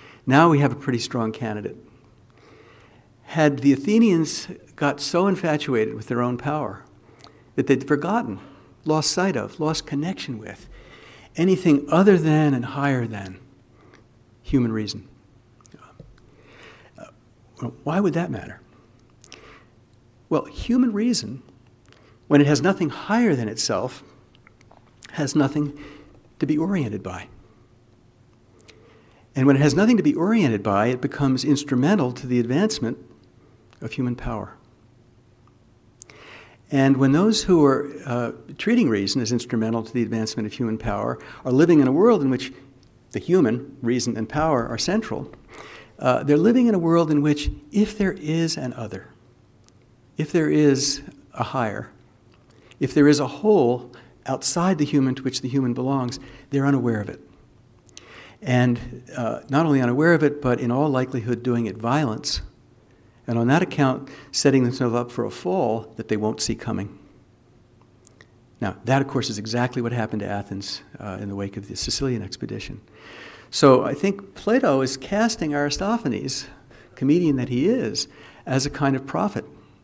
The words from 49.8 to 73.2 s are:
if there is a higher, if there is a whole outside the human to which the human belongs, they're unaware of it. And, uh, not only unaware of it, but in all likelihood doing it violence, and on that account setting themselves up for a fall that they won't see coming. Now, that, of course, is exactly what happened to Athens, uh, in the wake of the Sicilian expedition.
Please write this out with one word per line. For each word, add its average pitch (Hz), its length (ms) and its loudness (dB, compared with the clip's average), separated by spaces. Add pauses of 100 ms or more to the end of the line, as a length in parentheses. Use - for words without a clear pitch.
if 156 140 -4
there 156 180 2
is 147 540 2 (320)
a 117 80 -4
higher, 110 480 -6 (880)
if 135 160 -4
there 147 140 6
is 147 100 6
a 143 80 -2
whole 127 640 2 (360)
outside 170 520 0
the 147 60 2
human 131 320 0
to 135 60 -14
which 131 180 -6
the 135 80 -6
human 127 260 0
belongs, 127 460 -4 (300)
they're 139 160 0
unaware 120 340 2
of 101 80 -8
it. - 120 -14 (1200)
And, 123 600 0 (140)
uh, 120 320 -6
not 151 180 2
only 143 140 2
unaware 139 340 4
of 151 80 2
it, 143 180 0
but 123 200 0
in 120 100 -2
all 139 180 2
likelihood 123 540 -2
doing 120 240 0
it 98 100 -8
violence, 120 640 -2 (840)
and 117 120 0
on 117 100 2
that 160 140 4
account 139 460 0 (240)
setting 135 320 4
themselves 120 300 0
up 120 160 -4
for - 140 -4
a 104 60 -6
fall 131 640 -4
that 113 120 -10
they 110 80 -2
won't 107 240 -2
see 113 140 -4
coming. 101 440 -8 (1600)
Now, 98 240 -6
that, 135 160 2
of 135 80 -2
course, 123 220 -4
is 104 80 -10
exactly 120 420 -4
what 117 120 -4
happened 110 280 -4
to 101 60 -8
Athens, 101 560 -10 (160)
uh, 101 220 -12
in 104 80 -10
the 98 80 -10
wake 98 200 -8
of 104 120 -12
the 104 80 -12
Sicilian 123 460 -4
expedition. - 580 -12 (720)